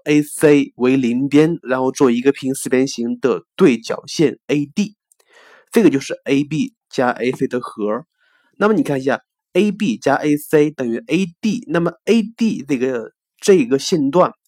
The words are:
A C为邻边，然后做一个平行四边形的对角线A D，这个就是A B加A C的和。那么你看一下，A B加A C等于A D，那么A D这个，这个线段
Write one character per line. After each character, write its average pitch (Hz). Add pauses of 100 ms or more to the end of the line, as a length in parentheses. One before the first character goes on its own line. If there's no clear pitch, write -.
A 151
C 147
为 127
邻 127
边， 151
然 127
后 131
做 131
一 120
个 139
平 135
行 -
四 -
边 127
形 120
的 104 (140)
对 135
角 -
线 -
A 143
D， 202 (760)
这 233
个 185
就 -
是 - (120)
A 139
B 143 (140)
加 123
A -
C -
的 123
和。 113 (520)
那 202
么 220
你 151
看 139
一 131
下 127 (320)
，A 208
B 190
加 139
A 147
C 151
等 127
于 113 (100)
A 185 (160)
D， -
那 170
么 170 (120)
A 226
D 214
这 143
个， 123 (280)
这 185
个 131
线 143
段 165 (160)